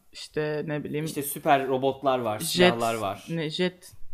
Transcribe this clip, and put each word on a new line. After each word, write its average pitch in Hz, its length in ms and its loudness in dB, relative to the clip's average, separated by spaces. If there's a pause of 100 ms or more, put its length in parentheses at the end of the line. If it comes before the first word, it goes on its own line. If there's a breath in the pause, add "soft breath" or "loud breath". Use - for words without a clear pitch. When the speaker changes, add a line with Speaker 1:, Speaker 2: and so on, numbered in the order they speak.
(120)
Speaker 1:
işte 151 560 -6
ne 147 160 -4
bileyim 147 220 -4
Speaker 2:
İşte 147 180 -4
süper 139 440 2
robotlar 131 520 2
var, 110 200 -2
Speaker 1:
Jet, 165 100 -4
Speaker 2:
silahlar 117 460 4
var. 101 340 -4
Speaker 1:
ne, 165 200 -4
Jet, 180 420 -4 (220)